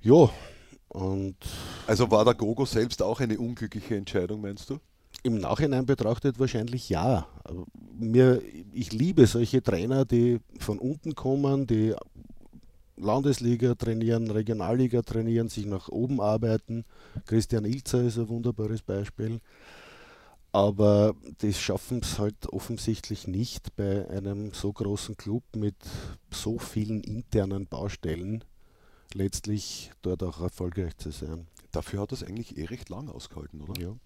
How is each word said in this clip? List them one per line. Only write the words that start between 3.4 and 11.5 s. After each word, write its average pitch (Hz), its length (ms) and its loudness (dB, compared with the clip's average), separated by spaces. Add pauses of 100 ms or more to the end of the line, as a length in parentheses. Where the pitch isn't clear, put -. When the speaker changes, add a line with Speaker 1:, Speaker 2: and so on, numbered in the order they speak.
Speaker 2:
Entscheidung, 98 460 -4
meinst 101 280 -12
du? 139 100 -8 (440)
Speaker 1:
Im 113 160 0
Nachhinein 131 460 0
betrachtet 120 540 0
wahrscheinlich 120 500 -2
ja. 92 380 2 (720)
Mir, 123 440 6 (320)
ich 123 180 -6
liebe 147 340 8
solche 117 380 2
Trainer, 120 420 2
die 120 340 4 (200)
von 104 180 -4
unten 147 380 -4
kommen, 139 500 0